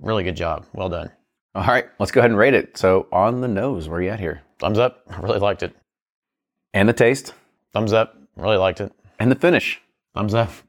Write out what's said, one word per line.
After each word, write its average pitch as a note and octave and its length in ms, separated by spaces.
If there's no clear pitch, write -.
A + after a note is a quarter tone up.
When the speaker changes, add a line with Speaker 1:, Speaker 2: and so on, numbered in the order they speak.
Speaker 1:
really G#2+ 220
good F2+ 140
job. D#2+ 360
Well F#2+ 160
done. E2 220
Speaker 2:
All F#2+ 140
right, B2 180
let's G2 120
go B2+ 100
ahead A#2+ 100
and G#2 80
rate C3 140
it. - 240
So F#2+ 340
on A2+ 300
the B2+ 60
nose, G2+ 420
where E2+ 100
are - 40
you F#2 60
at A2 100
here? E2 220
Speaker 1:
Thumbs G#2 200
up. B2 300
I F#2 100
really G2+ 200
liked G2+ 240
it. - 120
Speaker 2:
And G2+ 140
the - 60
taste? C3 400
Speaker 1:
Thumbs G#2+ 200
up. A2 240
Really G#2+ 200
liked F#2+ 240
it. G2 120
Speaker 2:
And A#2 120
the C3 40
finish? E3+ 460
Speaker 1:
Thumbs G#2 200
up. A2+ 160